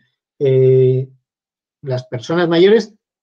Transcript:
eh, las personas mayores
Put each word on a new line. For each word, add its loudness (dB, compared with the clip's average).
eh, 0
las -10
personas -6
mayores 2